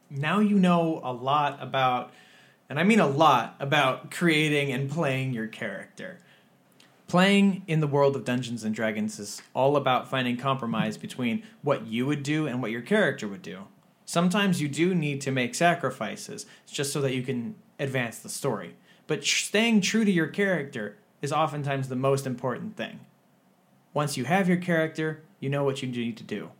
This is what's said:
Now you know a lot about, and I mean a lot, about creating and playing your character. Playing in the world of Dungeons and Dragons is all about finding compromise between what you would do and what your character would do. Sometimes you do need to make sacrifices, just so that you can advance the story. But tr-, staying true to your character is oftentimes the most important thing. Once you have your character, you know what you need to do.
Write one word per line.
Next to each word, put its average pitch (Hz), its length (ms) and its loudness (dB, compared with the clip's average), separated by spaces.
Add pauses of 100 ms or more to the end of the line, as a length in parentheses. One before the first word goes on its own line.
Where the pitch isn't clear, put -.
Now 151 300 -2
you 208 200 4
know 170 440 4
a 127 100 -6
lot 139 480 0
about, 127 520 0 (560)
and 135 100 -6
I 165 60 2
mean 214 160 6
a 151 80 4
lot, 135 500 4
about 139 540 0
creating 151 600 2
and 139 160 -2
playing 131 440 -2
your 110 160 -4
character. 98 680 -10 (920)
Playing 196 580 4
in 156 140 2
the 151 80 0
world 139 260 4
of 117 100 -6
Dungeons 120 380 -4
and 110 100 -2
Dragons 107 460 -4
is 104 240 -12 (100)
all 139 240 4
about 131 320 0
finding 123 280 -2
compromise 117 600 -2
between 113 460 -4 (200)
what 123 260 -2
you 117 180 -2
would 143 160 -2
do 151 240 -2
and 127 160 -4
what 110 80 -4
your 120 120 -6
character 180 440 0
would 98 160 -10
do. 92 220 -14 (400)
Sometimes 180 580 2
you 147 60 -2
do 165 260 0
need 147 280 -2
to 135 100 -2
make 123 240 -2
sacrifices, 113 880 -2 (220)
just 139 240 -4
so 156 80 -2
that 135 140 0
you 127 80 -2
can 120 340 -6 (240)
advance 127 400 -4
the 107 80 -16
story. 98 480 -6 (320)
But 151 140 -2
tr-, - 220 0
staying 220 360 4
true 220 240 2
to 202 80 4
your 160 160 2
character 143 720 -4 (220)
is 143 120 -4
oftentimes 143 560 0
the 127 80 -4
most 135 320 0
important 120 480 -6
thing. - 240 -8 (920)
Once 147 240 -2
you - 100 -4
have 185 200 2
your 180 120 4
character, 160 640 -2 (180)
you 139 100 -4
know 143 140 0
what 135 180 0
you 131 60 -6
need 120 300 -4
to - 40 -16
do. 95 380 -10